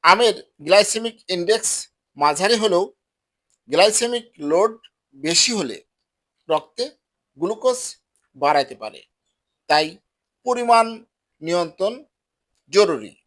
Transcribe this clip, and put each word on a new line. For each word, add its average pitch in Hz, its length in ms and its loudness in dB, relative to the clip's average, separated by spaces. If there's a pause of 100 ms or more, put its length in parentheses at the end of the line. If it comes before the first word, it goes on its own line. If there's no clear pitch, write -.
আমের 208 300 4 (320)
গ্লাইসেমিক 220 500 2 (200)
ইনডেক্স 202 340 -2 (460)
মাঝারি 151 460 2
হলেও 190 220 2 (840)
গ্লাইসেমিক 220 560 2 (240)
লোড 202 220 2 (440)
বেশি 160 420 0
হলে 117 200 -6 (720)
রক্তে 160 360 -4 (540)
গ্লুকোজ 214 400 -2 (580)
বাড়াতে 139 460 0
পারে, 107 180 -14 (720)
তাই 151 160 2 (600)
পরিমাণ 233 400 2 (560)
নিয়ন্ত্রণ 175 520 -4 (760)
জরুরি। 156 400 0 (140)